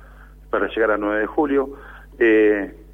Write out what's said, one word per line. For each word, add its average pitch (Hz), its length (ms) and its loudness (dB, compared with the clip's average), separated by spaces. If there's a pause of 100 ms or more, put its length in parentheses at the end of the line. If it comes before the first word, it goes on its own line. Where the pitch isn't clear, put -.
(500)
para 101 200 -4
llegar 110 220 0
a 104 60 0
nueve 104 220 -4
de 107 60 -2
Julio. 139 480 -2 (460)
Eh, 107 540 2 (200)